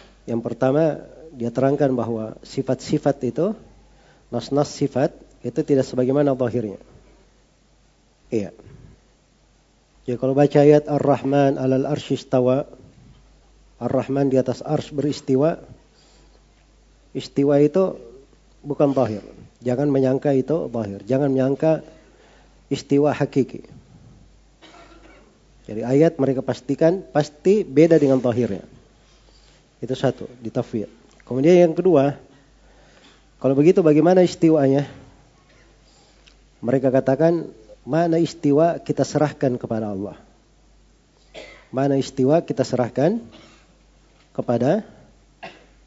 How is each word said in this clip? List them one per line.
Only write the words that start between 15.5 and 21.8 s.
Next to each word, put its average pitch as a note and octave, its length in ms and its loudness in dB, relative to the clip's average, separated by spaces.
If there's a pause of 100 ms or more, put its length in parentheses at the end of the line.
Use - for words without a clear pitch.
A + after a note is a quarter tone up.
istiwa C#3+ 480 0
itu F#3 320 2 (720)
bukan C#3 320 0
zahir. G#2+ 240 -2 (400)
Jangan B2 320 -2
menyangka C3+ 400 0
itu C3+ 400 -2
zahir. G2+ 320 -8
Jangan C3+ 240 0
menyangka C#3 560 0 (800)